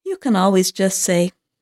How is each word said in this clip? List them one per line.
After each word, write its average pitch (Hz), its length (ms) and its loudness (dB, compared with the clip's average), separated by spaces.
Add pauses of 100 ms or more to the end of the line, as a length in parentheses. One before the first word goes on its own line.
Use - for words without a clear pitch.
you 370 140 -8
can 240 180 -2
always 190 360 2
just 190 280 -2
say, 175 320 0 (300)